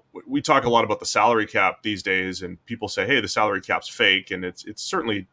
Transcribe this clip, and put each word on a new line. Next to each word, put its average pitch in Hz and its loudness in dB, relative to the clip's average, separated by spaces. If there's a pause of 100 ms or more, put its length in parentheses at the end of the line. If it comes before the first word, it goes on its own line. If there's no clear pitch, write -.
(280)
we 135 -2
talk 139 4
a 120 0
lot 117 6
about 104 -2
the - -10
salary 110 2
cap 98 0
these 104 -4
days, 95 -2
and 87 -12
people 113 -8
say, 98 -2
"Hey, 135 2
the 101 -2
salary 101 0
cap's - -4
fake," 95 2
and 92 -6
it's, - -10
it's - -12
certainly 110 -4